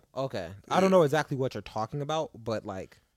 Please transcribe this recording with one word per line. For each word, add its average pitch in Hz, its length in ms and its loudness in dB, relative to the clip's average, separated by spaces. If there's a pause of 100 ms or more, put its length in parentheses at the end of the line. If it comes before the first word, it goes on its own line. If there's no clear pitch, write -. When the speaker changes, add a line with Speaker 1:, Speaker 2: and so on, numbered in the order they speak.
(140)
Speaker 1:
okay. 113 340 -6 (220)
I 160 100 4
don't 190 100 4
Speaker 2:
Yeah. 185 80 8
Speaker 1:
know 175 40 8
exactly 147 360 0
what 127 160 -2
you're 107 80 -8
talking 113 400 -6
about, 151 280 -4 (140)
but, 110 220 -4
like, 95 340 -10 (160)